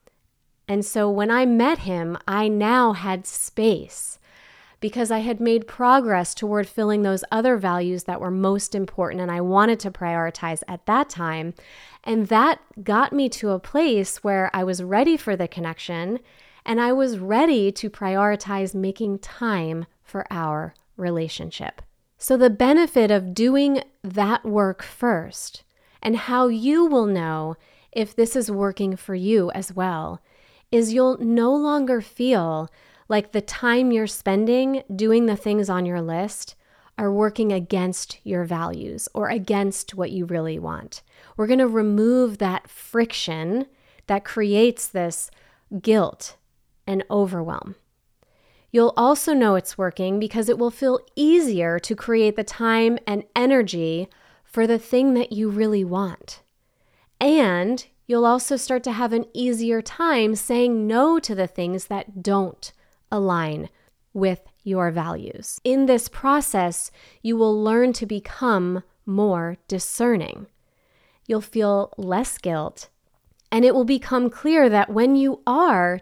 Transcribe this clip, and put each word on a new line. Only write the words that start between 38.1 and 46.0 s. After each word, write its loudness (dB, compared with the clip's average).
your -2
values -6
or -2
against -2
what -4
you -6
really -4
want. -12
We're 0
gonna 4
remove 2
that -2
friction -4
that -2
creates 2
this -6
guilt 0